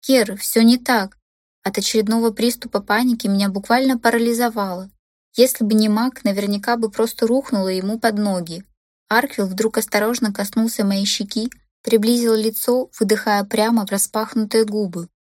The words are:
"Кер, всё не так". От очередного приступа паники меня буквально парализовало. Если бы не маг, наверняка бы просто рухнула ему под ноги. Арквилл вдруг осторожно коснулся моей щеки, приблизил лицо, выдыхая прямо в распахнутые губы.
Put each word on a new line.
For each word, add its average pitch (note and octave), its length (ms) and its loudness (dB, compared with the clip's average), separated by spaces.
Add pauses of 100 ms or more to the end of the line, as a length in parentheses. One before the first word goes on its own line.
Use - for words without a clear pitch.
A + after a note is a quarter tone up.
"Кер, G#3+ 360 2
всё - 240 0
не A#3 160 6
так". A3+ 400 -2 (460)
От G3 140 -4
очередного A3 540 0
приступа A3+ 480 -2
паники A3+ 480 0
меня G3 220 2
буквально B3 480 0
парализовало. A3+ 920 0 (460)
Если A#3+ 300 4
бы G#3 80 2
не G#3+ 160 4
маг, A#3 340 0
наверняка G3+ 540 -2
бы A3+ 120 -2
просто A3+ 380 -2
рухнула A#3 400 0
ему F#3+ 320 -2
под A3 180 0
ноги. F#3 460 -2 (460)
Арквилл A3+ 380 0
вдруг G#3+ 300 -2
осторожно A3 540 -2
коснулся G#3+ 540 -2
моей G3 200 0
щеки, A3 460 -4 (300)
приблизил A3+ 540 2
лицо, A3+ 640 -2
выдыхая G#3 440 2
прямо G#3+ 420 0
в G3 60 -8
распахнутые G#3+ 760 0
губы. G3 440 -6 (200)